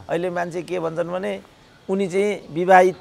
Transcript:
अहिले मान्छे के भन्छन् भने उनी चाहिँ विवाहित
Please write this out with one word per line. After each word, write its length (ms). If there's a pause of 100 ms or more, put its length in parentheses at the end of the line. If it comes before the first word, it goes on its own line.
(100)
अहिले 200
मान्छे 320
के 180
भन्छन् 280
भने 340 (480)
उनी 180
चाहिँ 460
विवाहित 480